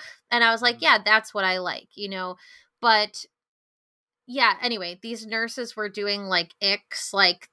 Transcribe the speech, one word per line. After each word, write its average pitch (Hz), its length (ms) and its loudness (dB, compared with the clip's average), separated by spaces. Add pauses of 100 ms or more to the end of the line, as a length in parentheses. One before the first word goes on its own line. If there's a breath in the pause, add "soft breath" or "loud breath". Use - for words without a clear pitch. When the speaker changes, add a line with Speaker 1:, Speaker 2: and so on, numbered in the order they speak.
(300 loud breath)
Speaker 1:
And 240 140 2
I 226 80 6
was 226 100 -2
like, 240 160 0
Speaker 2:
Mm-hmm. - 40 -14
Speaker 1:
"Yeah, 277 220 6
that's 220 300 4
what 196 100 -2
I 185 140 0
like," 175 380 -8
you 202 120 -10
know? 185 280 -8 (440 soft breath)
But, 214 440 2 (1040)
yeah, 247 340 2
anyway, 190 400 -4
these 226 240 -12
nurses 226 500 -6
were 214 120 -6
doing, 202 360 -6
like, 180 380 -2
icks, - 520 -4
like, 185 380 2